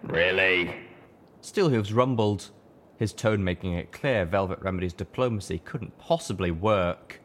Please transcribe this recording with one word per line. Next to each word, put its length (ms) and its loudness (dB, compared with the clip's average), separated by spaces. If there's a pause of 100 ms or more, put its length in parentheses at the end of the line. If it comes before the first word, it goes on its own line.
Really? 720 2 (680)
Steelhooves 520 2
rumbled, 560 2 (480)
his 140 -2
tone 300 2
making 320 -2
it 180 -6
clear 320 0
Velvet 360 0
Remedy's 320 -4
diplomacy 680 -4
couldn't 400 -10
possibly 520 -2
work. 760 0